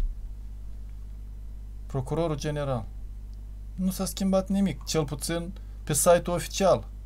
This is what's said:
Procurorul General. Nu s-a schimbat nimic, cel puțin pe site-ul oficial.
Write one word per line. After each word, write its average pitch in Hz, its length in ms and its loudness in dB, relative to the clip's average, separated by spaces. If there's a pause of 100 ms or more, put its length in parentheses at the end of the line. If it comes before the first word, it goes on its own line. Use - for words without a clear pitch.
(1900)
Procurorul 147 520 0
General. 139 480 -2 (880)
Nu 185 180 0
s-a 190 140 -2
schimbat 190 440 2
nimic, 196 340 2
cel 160 220 2
puțin 170 480 -4 (300)
pe 151 100 0
site-ul 175 420 8
oficial. 165 520 4 (180)